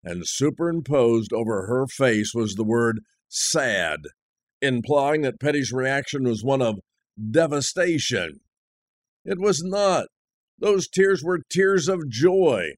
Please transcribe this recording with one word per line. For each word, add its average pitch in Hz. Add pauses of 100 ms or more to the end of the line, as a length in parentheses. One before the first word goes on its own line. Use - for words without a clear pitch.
And 87
superimposed 135
over 110
her 127
face 113
was 107
the 110
word 113 (280)
"sad," 95 (600)
implying 139
that 127
Petty's 143
reaction 135
was 110
one 135
of 107 (500)
devastation. 143 (840)
It 180
was 190
not. 185 (500)
Those 196
tears 190
were 170 (100)
tears 190
of 170
joy. 127